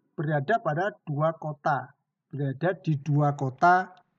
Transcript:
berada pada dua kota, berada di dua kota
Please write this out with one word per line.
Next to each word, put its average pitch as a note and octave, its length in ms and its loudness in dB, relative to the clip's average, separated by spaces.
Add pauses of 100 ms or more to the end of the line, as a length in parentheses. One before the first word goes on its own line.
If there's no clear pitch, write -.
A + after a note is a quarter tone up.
(140)
berada D#3 480 -2
pada F3 400 -2
dua D#3 320 -2
kota, D3 560 -4 (400)
berada C#3+ 480 -2
di D#3+ 240 -2
dua D3 320 2
kota F3 560 2 (300)